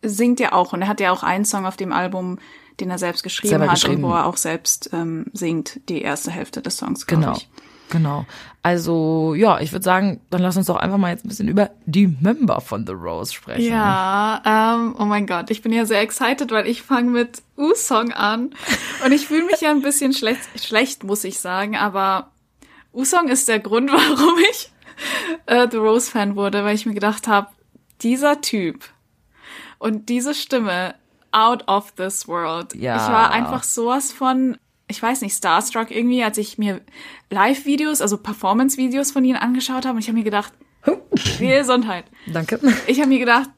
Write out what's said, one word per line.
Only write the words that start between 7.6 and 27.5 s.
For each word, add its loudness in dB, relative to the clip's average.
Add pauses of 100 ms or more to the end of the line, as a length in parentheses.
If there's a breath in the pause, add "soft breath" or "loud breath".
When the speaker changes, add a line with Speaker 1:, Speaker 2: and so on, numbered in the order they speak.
Speaker 2:
Genau. 0 (380 loud breath)
Also, 2
ja, 4
ich -4
würd -4
sagen, 2 (100)
dann 0
lass 0
uns 0
doch 2
einfach 0
mal 2
jetzt -8
ein -6
bisschen -4
über 2 (160)
die 6
Member 2
von -6
The -8
Rose -6
sprechen. -4
Speaker 1:
Ja, 0
ähm, 2
oh -2
mein 0
Gott, -4
ich -2
bin -2
ja 2
sehr 2
excited, -2
weil 0
ich -4
fang 0
mit -2 (140)
Usong 0
an. -2 (540 loud breath)
Und 6
ich 2
fühl 0
mich 2
ja 2
ein 2
bisschen 0
schlecht, -2 (220)
schlecht, -2
muss -4
ich -8
sagen, -4
aber 0 (640 soft breath)
Usong 2
ist 2
der 4
Grund, 2
<laughs> 2
warum 6 (180)
ich, -10 (760 loud breath)
äh, 4
The -2
Rose-Fan 2
wurde, 0
weil 0
ich -4
mir -4
gedacht -2
hab, 2 (500)